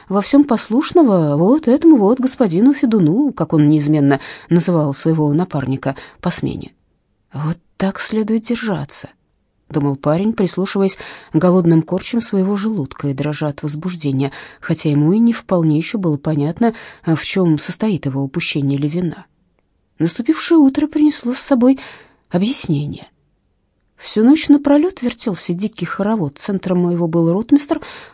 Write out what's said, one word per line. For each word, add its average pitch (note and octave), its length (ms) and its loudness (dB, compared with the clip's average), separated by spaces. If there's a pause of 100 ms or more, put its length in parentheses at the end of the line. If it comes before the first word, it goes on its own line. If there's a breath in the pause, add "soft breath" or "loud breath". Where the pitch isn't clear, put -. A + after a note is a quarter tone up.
во G3 140 0
всём C#4+ 220 4
послушного A3 920 2
вот A#3+ 320 2
этому D4+ 300 6
вот G#3+ 200 4
господину A#3 540 2
Федуну, A3+ 600 2
как - 200 -4
он D3+ 160 4
неизменно D3 520 2 (280 loud breath)
называл E3 460 0
своего D3+ 400 0
напарника C#3 600 -4 (260 loud breath)
по F3+ 80 -2
смене. - 420 -6 (600)
«Вот D3+ 260 -6 (180)
так F#3+ 240 -4
следует A3 420 -2
держаться», G#3+ 680 -6 (580)
думал C#3+ 280 -2
парень, E3+ 360 0
прислушиваясь G3 640 -2
к - 400 -10
голодным E3 460 4
корчам F#3+ 380 -6
своего G3+ 360 -2
желудка F#3+ 520 -6
и C#3 60 -4
дрожа D3 340 -4
от C#3+ 140 -8
возбуждения, D3+ 680 -4 (280 loud breath)
хотя D#3+ 300 -2
ему D3 220 2
и G#3+ 60 2
не A#3 140 4
вполне E3 440 0
ещё E3 220 -4
было E3 180 -2
понятно, D#3 580 -2 (300 loud breath)
в D#3+ 200 0
чём E3+ 340 0
состоит F#3 480 -4
его C3+ 160 -4
упущение C#3 560 -4
или D3 100 -2
вина. E3+ 380 -6 (720)
Наступившее C#4 600 0
утро C#4+ 280 4
принесло D4 480 0
с - 40 -6
собой C4 400 2 (520 loud breath)
объяснение. F3 800 -4 (880)
Всю - 260 -4
ночь C#4+ 260 4
напролёт D4 520 4
вертелся A3 540 -4
дикий F3 320 -6
хоровод. G3 520 -4
Центром F3+ 520 -2
его E3+ 180 0
был E3 240 2
ротмистр, C#4+ 480 0 (340 loud breath)